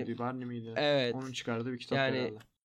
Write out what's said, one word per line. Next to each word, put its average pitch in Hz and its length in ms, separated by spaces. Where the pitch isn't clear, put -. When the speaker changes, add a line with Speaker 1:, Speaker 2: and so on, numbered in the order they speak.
Speaker 1:
mıydı? 117 140
Barney 127 280
miydi? 117 300
Speaker 2:
evet. 135 400
Speaker 1:
Onun 131 160
çıkardığı 120 420
bir 123 60
kitap - 180
Speaker 2:
Yani 131 200
Speaker 1:
herhalde. 113 200